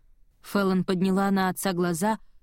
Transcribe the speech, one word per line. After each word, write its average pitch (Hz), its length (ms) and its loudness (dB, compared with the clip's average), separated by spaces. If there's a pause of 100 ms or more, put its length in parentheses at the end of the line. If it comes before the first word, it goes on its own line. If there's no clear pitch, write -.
(420)
Фэллон 190 420 0
подняла 190 460 0
на 190 180 2
отца 185 240 -2
глаза, 175 460 0 (240)